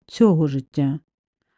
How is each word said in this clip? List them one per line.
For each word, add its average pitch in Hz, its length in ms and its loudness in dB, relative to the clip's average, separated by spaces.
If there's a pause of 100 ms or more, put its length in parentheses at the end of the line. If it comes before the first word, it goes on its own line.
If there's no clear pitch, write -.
цього 165 420 2
життя. 139 520 -4 (580)